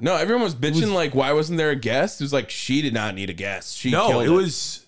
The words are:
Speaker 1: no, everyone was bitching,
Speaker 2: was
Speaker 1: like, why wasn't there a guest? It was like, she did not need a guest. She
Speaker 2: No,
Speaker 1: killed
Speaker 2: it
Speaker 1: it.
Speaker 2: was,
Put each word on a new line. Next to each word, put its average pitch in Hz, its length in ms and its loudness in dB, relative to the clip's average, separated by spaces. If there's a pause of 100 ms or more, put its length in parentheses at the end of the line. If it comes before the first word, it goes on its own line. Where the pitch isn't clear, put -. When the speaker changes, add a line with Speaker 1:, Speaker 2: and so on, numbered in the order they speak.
Speaker 1:
no, 165 160 0
everyone 220 260 2
was 180 120 -2
bitching, 151 280 0
Speaker 2:
was 220 80 2
Speaker 1:
like, 160 240 0
why 135 180 2
wasn't 156 260 2
there 156 120 2
a 139 60 0
guest? 120 440 -2
It 143 40 -2
was 139 80 -4
like, 127 180 0
she 139 320 0
did 135 100 -2
not 107 220 -2
need 95 160 -6
a 87 40 -10
guest. 95 440 -8
She 127 140 -2
Speaker 2:
No, 202 160 2
Speaker 1:
killed 120 160 2
Speaker 2:
it - 20 2
Speaker 1:
it. 151 40 4
Speaker 2:
was, - 580 0